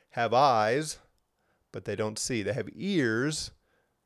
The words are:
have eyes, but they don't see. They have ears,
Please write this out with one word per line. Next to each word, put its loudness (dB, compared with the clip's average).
have 0
eyes, 4
but -12
they -4
don't -4
see. -2
They -2
have -4
ears, -2